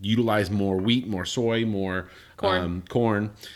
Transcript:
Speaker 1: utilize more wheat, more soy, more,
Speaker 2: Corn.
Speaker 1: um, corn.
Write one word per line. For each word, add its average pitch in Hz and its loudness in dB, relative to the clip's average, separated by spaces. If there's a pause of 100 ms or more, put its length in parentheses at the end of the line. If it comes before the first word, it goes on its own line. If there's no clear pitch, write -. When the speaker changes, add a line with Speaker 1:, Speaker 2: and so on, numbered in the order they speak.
Speaker 1:
utilize 107 2
more 98 0
wheat, 120 2
more 92 -4
soy, 117 0
more, 95 -2 (260)
Speaker 2:
Corn. 92 0
Speaker 1:
um, 87 -4
corn. 107 2 (240)